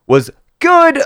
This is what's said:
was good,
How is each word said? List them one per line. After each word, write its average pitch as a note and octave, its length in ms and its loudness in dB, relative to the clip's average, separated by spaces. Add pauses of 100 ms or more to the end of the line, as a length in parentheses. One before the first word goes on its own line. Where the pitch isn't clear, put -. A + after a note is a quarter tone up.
was B2+ 240 0 (300)
good, E4 460 2